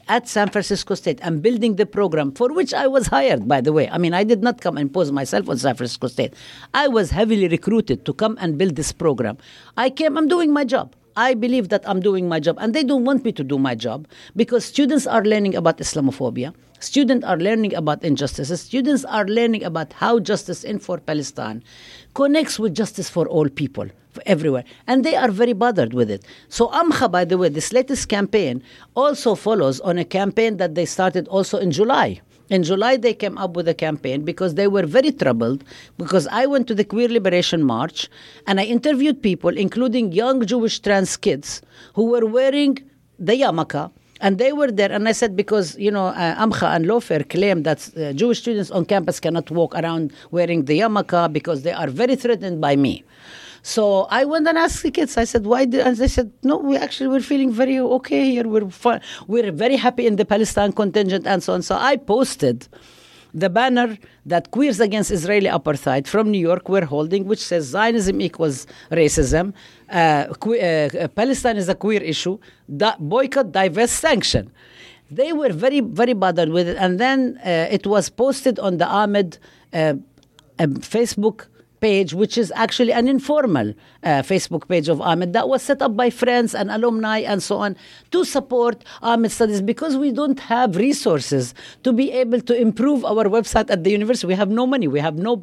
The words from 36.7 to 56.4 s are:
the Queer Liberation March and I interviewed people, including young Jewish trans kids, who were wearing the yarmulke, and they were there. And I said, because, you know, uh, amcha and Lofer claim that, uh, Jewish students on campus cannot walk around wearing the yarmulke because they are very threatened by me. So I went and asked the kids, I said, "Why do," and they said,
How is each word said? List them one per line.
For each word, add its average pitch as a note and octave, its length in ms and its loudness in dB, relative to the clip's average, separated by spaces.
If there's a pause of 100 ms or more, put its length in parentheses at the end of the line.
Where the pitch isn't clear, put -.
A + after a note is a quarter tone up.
the G3 100 2
Queer A#3 240 0
Liberation F3+ 540 2
March B2+ 460 -2 (380)
and G3 120 0
I G3 60 0
interviewed C4+ 560 0
people, F3 340 0
including G#3+ 580 -2
young A#3+ 340 0
Jewish A3+ 340 -2
trans G3 380 0
kids, - 420 -4 (320)
who A3 140 0
were A#3 180 2
wearing C4+ 540 2 (400)
the F#3+ 160 0
yarmulke, D#3+ 560 0 (320)
and G3 160 2
they C4+ 160 2
were C#4+ 180 2
there. G3 180 2
And G#3 160 0
I A3+ 60 4
said, G3+ 240 -2
because, G3+ 400 0
you G3+ 140 0
know, G3 160 0
uh, E3+ 300 -2 (100)
amcha F3 280 0
and E3 120 0
Lofer F#3 360 0
claim F3 420 0
that, D3+ 220 -2 (120)
uh, C#3+ 160 -6
Jewish A3+ 240 0
students G#3 320 -4
on F#3+ 160 -2
campus F3+ 340 -2
cannot E3 300 -4
walk E3 240 0
around E3 400 -4 (160)
wearing E3+ 340 0
the D3+ 140 0
yarmulke F#3 520 2
because D3 340 -4
they E3+ 80 -2
are D3+ 160 -4
very A#3 280 0
threatened F#3 460 -2
by C#3+ 140 2
me. C3+ 280 0 (560)
So G3+ 480 2
I B3 160 2
went D#4 220 0
and E4 100 4
asked - 280 0
the D#4+ 80 -2
kids, - 260 -2
I A3+ 60 2
said, A3 200 0
"Why B3 200 2
do," B3+ 160 2
and B3+ 160 2
they B3+ 100 0
said, B3 240 0 (140)